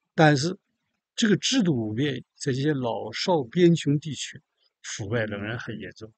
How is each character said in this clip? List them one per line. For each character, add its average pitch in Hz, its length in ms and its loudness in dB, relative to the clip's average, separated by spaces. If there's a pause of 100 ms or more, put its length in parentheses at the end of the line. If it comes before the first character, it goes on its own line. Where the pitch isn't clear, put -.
(140)
但 151 220 6
是 160 180 -4 (640)
这 233 100 2
个 202 120 4
制 254 240 0
度 170 120 2
普 107 200 -2
遍， 131 280 -4 (140)
在 139 160 -4
这 131 80 -2
些 151 140 0
老 107 380 -4
少 165 320 0
边 170 300 6
穷 147 240 2
地 151 140 -6
区， - 280 -12 (420)
腐 - 260 -10
败 113 160 -2
仍 104 180 -6
然 113 160 -6
很 107 200 -10
严 92 140 -12
重。 110 260 -18